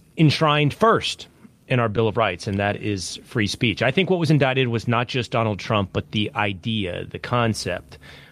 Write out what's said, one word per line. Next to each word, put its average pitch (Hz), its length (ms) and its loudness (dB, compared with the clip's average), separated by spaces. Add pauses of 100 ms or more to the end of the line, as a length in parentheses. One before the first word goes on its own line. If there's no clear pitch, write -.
(160)
enshrined 147 580 4
first - 540 0 (400)
in 131 100 2
our 117 100 2
Bill 113 200 2
of 104 80 -2
Rights, 104 320 0
and 101 100 -2
that 101 160 2
is 101 500 -6
free 107 220 -2
speech. 104 360 -2
I 127 100 2
think 185 180 0
what 185 80 2
was 160 140 2
indicted 131 340 2
was 117 220 -2
not 120 180 0
just 123 240 -4
Donald 110 300 0
Trump, 104 320 0
but - 180 -4
the 104 240 -2
idea, 101 680 -4
the - 160 -12
concept 113 800 -4 (340)